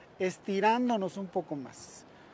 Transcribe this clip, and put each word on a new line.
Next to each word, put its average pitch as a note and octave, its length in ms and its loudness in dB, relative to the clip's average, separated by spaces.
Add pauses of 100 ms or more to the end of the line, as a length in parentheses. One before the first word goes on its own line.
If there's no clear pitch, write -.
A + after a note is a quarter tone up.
(180)
estirándonos G3+ 960 2
un G3 100 -6
poco E3 300 -4
más. - 480 -12 (300)